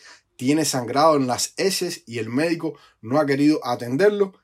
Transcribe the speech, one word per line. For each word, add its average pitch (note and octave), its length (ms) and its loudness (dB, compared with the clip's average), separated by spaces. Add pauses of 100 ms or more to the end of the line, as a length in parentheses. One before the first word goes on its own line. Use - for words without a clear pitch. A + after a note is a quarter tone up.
(380)
tiene D3 280 0
sangrado C#3+ 520 2
en C3 80 0
las A#2+ 320 -4
heces F3+ 480 -4
y A#2 140 -8
el A2 100 -6
médico D#3 460 -2 (260)
no B2 180 0
ha D3+ 60 2
querido C#3+ 400 2
atenderlo F3 680 0 (100)